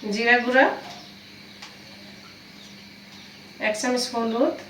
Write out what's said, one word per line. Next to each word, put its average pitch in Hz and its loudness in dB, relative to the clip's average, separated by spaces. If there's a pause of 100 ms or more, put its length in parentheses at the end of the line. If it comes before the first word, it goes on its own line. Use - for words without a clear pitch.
(120)
জিরা 233 4
গুঁড়া, 247 6 (3000)
এক 214 2
চামচ 247 0
হলুদ 233 2 (140)